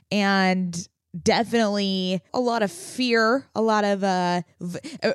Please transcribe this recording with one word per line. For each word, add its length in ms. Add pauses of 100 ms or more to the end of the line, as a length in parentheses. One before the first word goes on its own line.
(100)
and 800 (340)
definitely 1000 (100)
a 80
lot 220
of 100
fear, 840
a 60
lot 240
of, 180
uh, 400 (180)
v-, 200 (220)
uh, 120